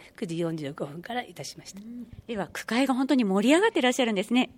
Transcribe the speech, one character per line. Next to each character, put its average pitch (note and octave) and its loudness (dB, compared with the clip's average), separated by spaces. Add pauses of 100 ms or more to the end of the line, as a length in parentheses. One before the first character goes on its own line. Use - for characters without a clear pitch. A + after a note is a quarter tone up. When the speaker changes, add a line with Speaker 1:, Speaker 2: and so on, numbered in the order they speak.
(160)
Speaker 1:
九 G#3+ -6
時 E3 -6
四 E3 -2
十 D3 -6
五 - -8
分 D3 -12
か A3+ -10
ら B3 -4
い F3+ -18
た D3 -12
し - -14
ま - -18
し - -18
た。 G3 -14
Speaker 2:
う - -16
ん。 A#3+ -14 (200)
で A3+ -6
は、 F3 -4
句 - -10
会 B3 2
が C#4 2
本 B3+ 0
当 C#4+ 4
に B3+ 4
盛 G3 4
り D4+ 8
上 E4+ 6
が G#4+ 6
っ - 2
て E4+ 0
ら B3 4
っ - 6
し - -2
ゃ B3+ 2
る A3+ 0
ん - -2
で F#3 0
す - -10
ね。 B3 2